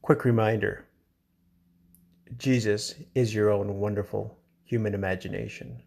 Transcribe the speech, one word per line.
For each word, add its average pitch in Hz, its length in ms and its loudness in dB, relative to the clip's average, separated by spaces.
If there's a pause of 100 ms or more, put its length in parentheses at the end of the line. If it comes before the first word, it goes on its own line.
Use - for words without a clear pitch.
Quick - 220 2
reminder, 110 600 2 (1500)
Jesus 107 560 0 (220)
is 117 180 2
your 107 160 4
own 101 300 0
wonderful 104 580 -4 (260)
human 107 300 -2
imagination 95 920 -6